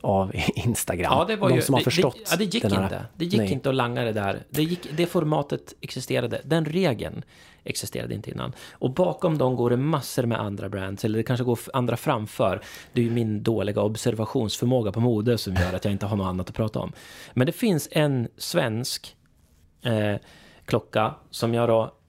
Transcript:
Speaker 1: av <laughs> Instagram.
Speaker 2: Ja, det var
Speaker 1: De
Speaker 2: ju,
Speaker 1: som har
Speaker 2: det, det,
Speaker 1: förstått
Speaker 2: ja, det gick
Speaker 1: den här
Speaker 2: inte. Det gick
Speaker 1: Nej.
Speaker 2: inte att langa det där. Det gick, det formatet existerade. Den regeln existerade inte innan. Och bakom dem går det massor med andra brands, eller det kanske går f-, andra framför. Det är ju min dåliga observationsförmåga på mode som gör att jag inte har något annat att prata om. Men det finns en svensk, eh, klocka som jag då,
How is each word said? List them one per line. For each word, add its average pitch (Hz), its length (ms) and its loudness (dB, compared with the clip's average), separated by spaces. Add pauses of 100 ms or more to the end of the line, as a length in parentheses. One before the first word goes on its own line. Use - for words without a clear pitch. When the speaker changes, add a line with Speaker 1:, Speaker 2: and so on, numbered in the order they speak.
Speaker 1:
av 95 320 2
<laughs> - 220 -2
Instagram. - 580 0
Speaker 2:
Ja, 151 140 4
det 220 80 -2
var 196 140 2
Speaker 1:
De 127 60 6
Speaker 2:
ju, 127 60 4
Speaker 1:
som 135 120 2
har 127 60 4
Speaker 2:
det, - 40 0
det, 123 80 2
Speaker 1:
förstått 151 260 2 (140)
Speaker 2:
ja, 165 60 2
det 202 60 0
gick 202 200 -2
Speaker 1:
den 104 80 2
här 95 120 2
Speaker 2:
inte. 98 220 -4 (100)
Det 170 100 -4
gick 175 120 2
Speaker 1:
Nej. 104 140 2
Speaker 2:
inte 135 180 -2
att 131 60 0
langa 123 280 0
det 113 80 0
där. 101 280 -2 (100)
Det 151 140 0
gick, 175 240 -4 (100)
det 170 80 4
formatet 151 760 -2
existerade. 127 640 -4
Den 156 220 2
regeln 131 580 -2 (400)
existerade 120 520 -6
inte 104 160 -8
innan. - 220 -6 (180)
Och 131 220 -2
bakom 170 440 2
dem 127 180 2
går 120 140 2
det 120 80 4
massor 139 480 0
med 113 160 0
andra 101 280 -6
brands, 98 360 -6
eller 110 120 2
det 113 60 0
kanske 123 200 0
går 123 100 2
f-, - 200 -6
andra 120 240 0
framför. 107 640 0 (320)
Det 120 80 2
är 117 40 4
ju 117 60 0
min 113 320 0
dåliga 104 380 0
observationsförmåga 113 1080 0
på 113 80 -2
mode 117 380 4
som 98 160 -4
gör 90 200 2
att 92 120 -4
jag 104 60 2
inte 98 140 -2
har 104 120 0
något 95 100 0
annat 90 220 -4
att - 60 -12
prata - 240 -2
om. 92 120 -6 (420)
Men 123 120 4
det 135 60 0
finns 185 400 2
en 143 360 2 (100)
svensk, - 800 -2 (640)
eh, 107 340 0 (500)
klocka 113 480 0 (160)
som 117 240 -2
jag 117 160 2
då, 113 240 4 (160)